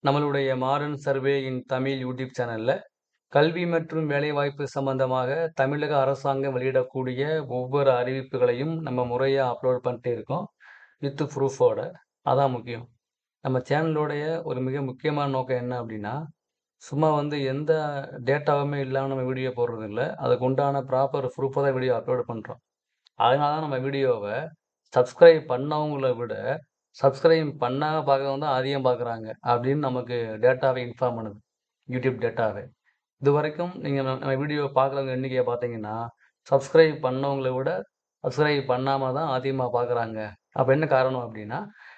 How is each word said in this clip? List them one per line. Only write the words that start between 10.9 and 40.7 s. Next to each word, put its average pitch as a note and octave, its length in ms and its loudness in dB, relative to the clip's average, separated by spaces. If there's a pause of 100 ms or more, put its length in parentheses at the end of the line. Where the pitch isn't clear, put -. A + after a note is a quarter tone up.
with C#3 340 -4
ப்ரூஃபோட. C3 560 2 (380)
அதான் C3 220 4
முக்கியம். A#2+ 380 -8 (520)
நம்ம C3 180 0
சேனலோடைய D3+ 840 0
ஒரு B2+ 180 -4
மிக C3 200 -4
முக்கியமான C#3+ 480 -2
நோக்கம் B2+ 280 -2
என்ன B2 260 -4
அப்படின்னா, A2 400 -6 (520)
சும்மா D#3 360 0
வந்து D3 320 0
எந்த D3 300 0 (520)
டேட்டாவுமே C#3+ 500 2
இல்லாம C3+ 320 -2
நம்ம C3+ 160 -2
வீடியோ C3 260 -2
போடுறது A#2 340 -2
இல்ல. A2 320 -4
அதுக்கு B2 300 2
உண்டான C#3 360 2
ப்ராப்பர் C3 560 0
ப்ரூஃபை C3+ 240 0
தான் C#3 120 2
வீடியோ B2+ 220 0
அப்லோட் B2 320 -2
பண்றோம். A2+ 340 -10 (520)
அதனால C#3 380 4
தான் D3+ 100 -2
நம்ம C#3+ 160 -4
வீடியோவை C3 720 -2 (480)
சப்ஸ்கிரைப் D#3+ 500 8
பண்ணவங்களை C#3 680 -2
விட A2+ 440 -6 (440)
சப்ஸ்கிரைப் D3 560 4
பண்ணாம D3 480 -2
பார்க்கறவங்க C#3 320 2
தான் D3 180 0
அதிகம் C3+ 280 -2
பார்க்கறாங்க A#2 480 -2 (100)
அப்படின்னு B2 320 2
நமக்கு A#2+ 680 -4
டேட்டாவை C3 400 4
இன்ஃபார்ம் A#2+ 340 -2
பண்ணுது, A2 200 -8 (540)
YouTube B2+ 300 -2
டேட்டாவே. A2 460 -2 (560)
இது C#3 100 6
வரைக்கும் D3+ 440 0
நீங்க C#3 260 -2
நம்ம, C3 180 -2
நம்ம C3+ 160 0
வீடியோ D3 280 -2
பார்க்கறவங்க C#3 440 0
எண்ணிக்கையை B2+ 380 -2
பார்த்தீங்கன்னா, A#2 600 -6 (420)
சப்ஸ்கிரைப் D3 520 6
பண்ணவங்களை C3 520 -2
விட D#3+ 300 -2 (400)
சப்ஸ்கிரைப் D3 480 0
பண்ணாம C3 420 0
தான் D3+ 160 -2
அதிகமா C3 440 -2
பார்க்கறாங்க. A#2 580 -2 (200)
அப்ப C3 200 2